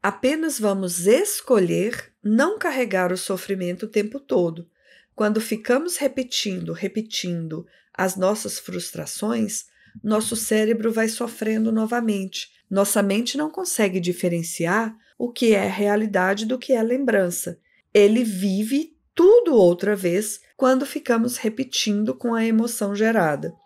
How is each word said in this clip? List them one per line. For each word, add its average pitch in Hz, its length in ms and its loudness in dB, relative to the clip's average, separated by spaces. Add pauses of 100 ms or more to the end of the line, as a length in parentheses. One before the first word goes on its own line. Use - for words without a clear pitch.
Apenas 285 560 -2
vamos 190 480 -2
escolher 214 1040 0 (100)
não 311 360 2
carregar 190 540 0
o 185 60 -4
sofrimento 185 680 -6
o 214 40 -10
tempo 214 300 -2
todo. 170 480 -2 (480)
Quando 214 260 0
ficamos 247 560 -2
repetindo, 202 760 -4
repetindo 170 920 -6 (300)
as 185 200 -2
nossas 202 420 -2
frustrações, - 1080 -6 (360)
nosso 220 320 0
cérebro 220 580 0
vai 220 160 0
sofrendo 220 600 -2
novamente. 220 800 -2 (180)
Nossa 202 320 2
mente 214 380 0
não 302 100 -2
consegue 220 520 -2
diferenciar 175 960 -2 (200)
o 240 140 -4
que 233 240 2
é 196 140 2
realidade 202 760 0
do 254 140 -2
que 269 140 -2
é 226 100 2
lembrança. 214 760 0 (340)
Ele 214 320 6
vive 214 720 -2 (180)
tudo 381 400 8
outra 190 400 6
vez 185 460 -2 (160)
quando 262 280 2
ficamos 240 520 -2
repetindo 214 800 -2
com 233 200 -4
a 226 100 0
emoção 220 520 0
gerada. 170 580 0 (120)